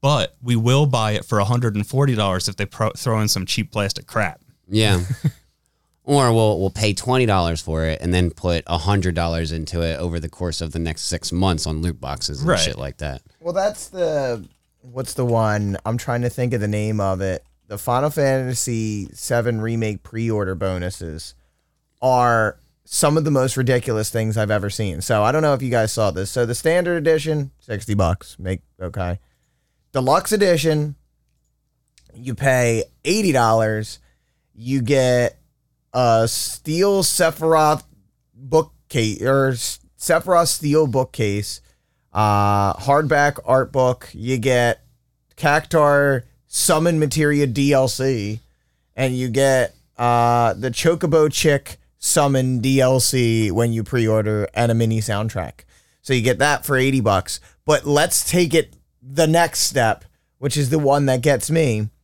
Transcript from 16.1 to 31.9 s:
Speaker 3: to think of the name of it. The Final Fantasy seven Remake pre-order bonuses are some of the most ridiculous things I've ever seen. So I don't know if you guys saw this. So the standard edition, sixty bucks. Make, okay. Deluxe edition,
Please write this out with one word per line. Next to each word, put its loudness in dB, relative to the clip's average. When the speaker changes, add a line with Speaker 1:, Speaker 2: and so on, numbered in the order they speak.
Speaker 3:
to -2
think -4
of -2
the -2
name -2
of -2
it. -4
The -12
Final -2
Fantasy -2
seven -2
Remake -4
pre-order -4
bonuses -6
are 2
some 0
of -2
the 0
most 0
ridiculous 0
things -2
I've 0
ever -2
seen. -6
So 0
I 2
don't 0
know 2
if -2
you -6
guys 0
saw 0
this. -6
So 0
the -4
standard 0
edition, 0
sixty -6
bucks. 0
Make, -6
okay. -6
Deluxe 0
edition, 2